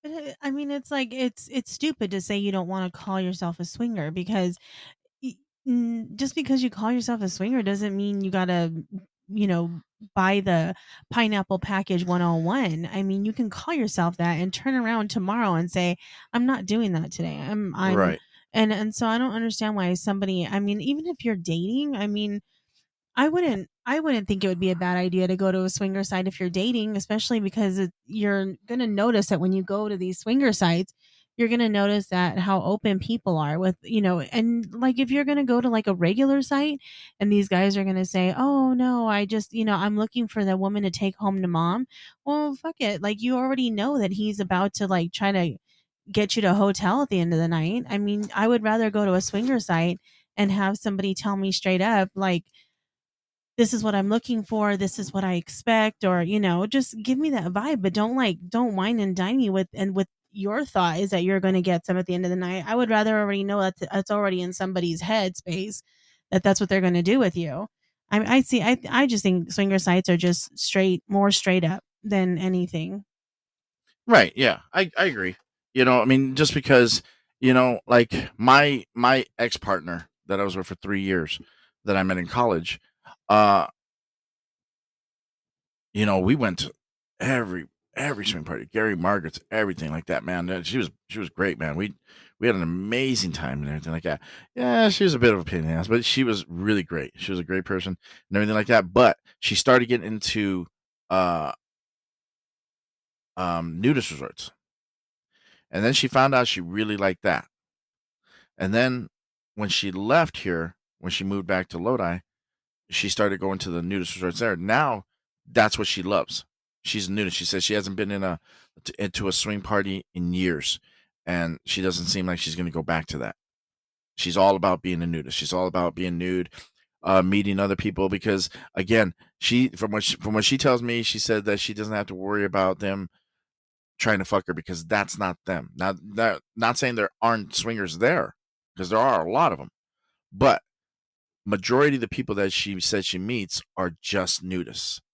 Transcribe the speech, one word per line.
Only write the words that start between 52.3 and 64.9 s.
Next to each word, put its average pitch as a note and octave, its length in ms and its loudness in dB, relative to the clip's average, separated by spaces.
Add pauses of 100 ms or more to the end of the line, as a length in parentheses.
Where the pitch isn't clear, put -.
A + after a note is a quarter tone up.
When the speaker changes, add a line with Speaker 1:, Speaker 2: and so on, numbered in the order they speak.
Speaker 1:
"This A#3 160 4
is G#3+ 100 -2
what G#3+ 120 0
I'm G3 140 2
looking A3+ 340 0
for, G#3 340 0
this G3 220 -2
is G3 140 -8
what G3 100 0
I F#3 100 0
expect," G#3+ 720 0
or, F3+ 160 4
you G3 180 0
know, F#3 280 2
just C4 360 -2
give B3+ 140 0
me D4+ 140 0
that F#3 220 -2
vibe, A#3 280 -2
but F#3 120 0
don't, A3 220 0
like, A3+ 220 2 (120)
don't A#3 260 0
wine G#3+ 240 0
and G3 160 0
dine F#3+ 220 0
me A#3 120 2
with, F#3+ 240 2
and G3 220 -2
with G3 120 2 (280)
your G#3 300 -4
thought E3+ 340 0
is G3 120 0
that F3+ 120 2
you're F#3+ 160 2
gonna F#3+ 220 2
get F3 240 0
some F#3 100 0
at F#3 120 -2
the F3+ 80 -2
end F3+ 100 -2
of F3+ 60 -2
the F#3 40 -2
night. F3+ 320 -4
I G#3+ 80 -2
would B3 140 2
rather G#3+ 300 4
already G3+ 240 0
know G3+ 180 0
that F#3+ 160 0
that's G3 320 -4
already G3 320 0
in F3+ 100 -4
somebody's F3+ 500 -2